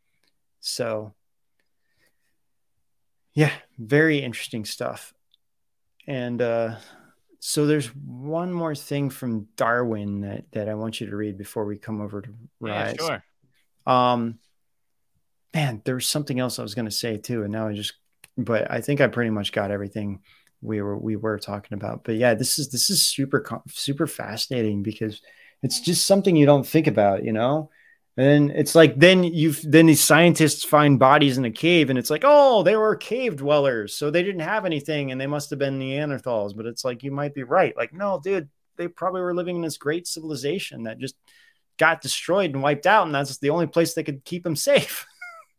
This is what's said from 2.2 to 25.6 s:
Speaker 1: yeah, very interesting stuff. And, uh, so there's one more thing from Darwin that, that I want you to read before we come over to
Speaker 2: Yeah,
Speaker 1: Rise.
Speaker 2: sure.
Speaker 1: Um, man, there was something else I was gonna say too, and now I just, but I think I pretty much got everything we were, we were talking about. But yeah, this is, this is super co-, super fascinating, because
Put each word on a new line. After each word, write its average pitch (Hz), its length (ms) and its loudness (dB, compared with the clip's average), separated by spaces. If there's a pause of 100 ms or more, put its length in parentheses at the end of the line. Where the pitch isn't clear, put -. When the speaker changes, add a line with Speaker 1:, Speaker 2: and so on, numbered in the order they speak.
Speaker 1:
yeah, 147 200 2 (240)
very 143 420 2
interesting 120 460 -8
stuff. - 480 -10 (920)
And, 123 340 -6
uh, 117 340 -2 (640)
so - 280 -2
there's 147 280 0
one 143 560 -8
more 165 240 -4
thing 143 340 -4
from 113 460 -8
Darwin 113 640 -2
that, 101 300 -10
that 104 160 -6
I 107 60 -4
want 110 260 -8
you 113 100 -10
to 101 60 -10
read 104 220 -6
before 104 280 -8
we 104 120 -8
come 107 240 -8
over 101 200 -10
to 101 80 -16 (320)
Speaker 2:
Yeah, 107 260 -4
Speaker 1:
Rise. 120 100 -8
Speaker 2:
sure. 151 260 -6 (640)
Speaker 1:
Um, 123 540 2 (1160)
man, 135 320 -2
there 127 100 -2
was 123 120 -4
something 147 320 -2
else 123 200 -4
I 120 40 -8
was 104 120 -10
gonna 110 160 -4
say 113 260 -4
too, 113 260 -4
and 101 80 -6
now 110 160 -4
I 104 60 -4
just, 104 200 -8 (440)
but 113 340 -2
I 120 100 -4
think 143 200 0
I 131 60 4
pretty 120 220 -2
much 104 220 -4
got 101 200 -4
everything 101 500 -8 (400)
we 110 200 -6
were, 101 160 -6
we 110 180 -6
were 107 220 -4
talking 101 380 -10
about. 104 280 -8
But 113 120 -4
yeah, 120 180 4
this 123 260 -2
is, 147 100 -6
this - 200 -2
is 196 160 2
super 139 360 0
co-, - 280 -10
super 143 380 -4
fascinating, 110 760 -4
because 107 380 -8 (400)